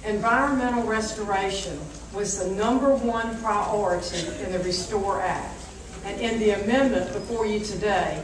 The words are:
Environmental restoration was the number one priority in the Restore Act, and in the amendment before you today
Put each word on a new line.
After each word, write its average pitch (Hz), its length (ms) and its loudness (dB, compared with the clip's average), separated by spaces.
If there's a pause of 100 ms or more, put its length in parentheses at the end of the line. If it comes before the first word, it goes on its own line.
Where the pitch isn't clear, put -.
Environmental 240 800 2
restoration 196 920 -2 (360)
was 196 260 -2
the 185 160 0
number 262 400 4
one 233 440 0
priority 196 840 0 (180)
in 185 80 -4
the 185 80 0
Restore 185 640 -2
Act, - 380 -4 (460)
and 202 140 -6
in 226 200 0
the 214 120 6 (120)
amendment 220 500 4
before 220 320 -2
you 214 140 0
today 180 640 0